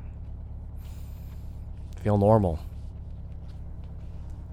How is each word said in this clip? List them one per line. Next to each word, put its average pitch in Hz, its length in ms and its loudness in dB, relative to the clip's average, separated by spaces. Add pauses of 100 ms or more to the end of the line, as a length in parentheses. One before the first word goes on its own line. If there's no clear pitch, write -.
(2000)
Feel 104 160 6
normal. 101 420 8 (1900)